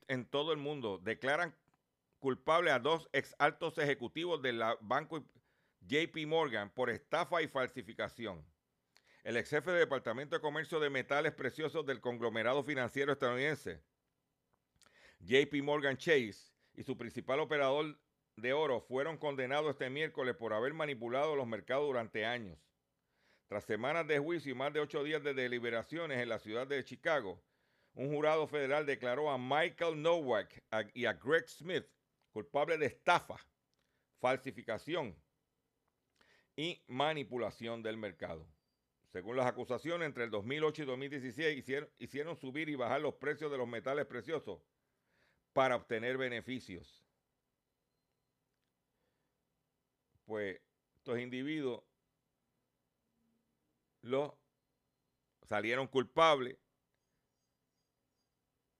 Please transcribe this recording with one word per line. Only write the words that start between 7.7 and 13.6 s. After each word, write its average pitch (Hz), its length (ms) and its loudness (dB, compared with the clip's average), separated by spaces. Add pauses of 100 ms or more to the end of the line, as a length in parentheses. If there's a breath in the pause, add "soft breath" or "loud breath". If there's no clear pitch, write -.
El 117 120 -2
ex 110 140 -2
jefe 147 220 0
de 175 80 6
Departamento 135 560 0
de 151 40 0
Comercio 151 400 -2
de 147 80 2
Metales 143 460 0
Preciosos 151 500 -2
del 131 160 -2
conglomerado 117 600 2
financiero 139 500 0
estadounidense, 127 680 0 (1400 loud breath)